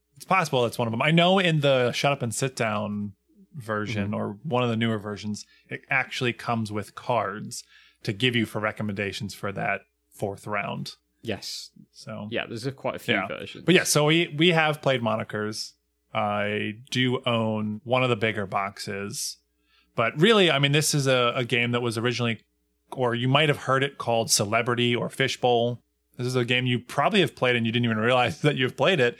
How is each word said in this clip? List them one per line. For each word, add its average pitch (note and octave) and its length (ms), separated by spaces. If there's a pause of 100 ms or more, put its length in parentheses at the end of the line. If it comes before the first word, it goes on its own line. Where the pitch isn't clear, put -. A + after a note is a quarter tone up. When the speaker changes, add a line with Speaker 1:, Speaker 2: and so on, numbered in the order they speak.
(160)
Speaker 1:
It's - 100
possible D#3 380
that's A2+ 140
one A#2+ 100
of A2+ 40
them. A#2 100
I D3+ 100
know F3 280
in E3 220
the C3 320
Shut C#3+ 180
Up C#3 100
and A#2 140
Sit C3+ 200
Down G#2 580 (420)
version, G#2 520
Speaker 2:
Mm-hmm. G#2 60
Speaker 1:
or G#2+ 300
one B2 200
of A#2+ 60
the A#2 60
newer A2+ 240
versions, G#2 460 (240)
it C3 200
actually B2+ 440
comes A2+ 380
with G#2 240
cards G#2+ 680 (400)
to - 100
give A#2+ 220
you A2+ 100
for G#2+ 140
recommendations G#2 720
for - 200
that G#2 280 (300)
fourth G2 340
round. G#2 500 (260)
Speaker 2:
Yes. - 480 (220)
Speaker 1:
So G#2+ 400
Speaker 2:
Yeah, A2+ 160
there's A2+ 180
a, C#3 80
quite C3 220
a - 40
few - 160
Speaker 1:
yeah. G2 120
Speaker 2:
versions. - 380
Speaker 1:
But F3 100
yeah, - 80
so D3+ 220
we, D#3+ 320
we E3+ 120
have D#3 320
played C3 200
Monikers. G#2+ 680 (420)
I G#2 640 (160)
do B2 340
own A2 580
one B2+ 200
of B2+ 60
the A#2+ 60
bigger G#2+ 300
boxes. G2+ 920 (580)
But A2+ 240
really, G3 320
I C#3 80
mean, C#3+ 140
this D3+ 200
is C#3 140
a, B2 280
a C3 100
game A#2+ 260
that A#2+ 100
was A#2 160
originally, A#2 440 (500)
or A#2+ 240
you A#2+ 140
might C#3+ 200
have C#3 100
heard C3 240
it C#3 140
called A#2 340
Celebrity A#2 640
or A2 140
Fishbowl. A#2+ 720 (360)
This B2 100
is B2+ 80
a B2+ 100
game B2 200
you B2 140
probably F3+ 420
have C#3 140
played B2 200
and A#2 100
you A2+ 60
didn't A#2+ 140
even A2+ 120
realize B2 440
<laughs> - 20
that D3 120
you've B2+ 220
played E3 220
it, A#2+ 200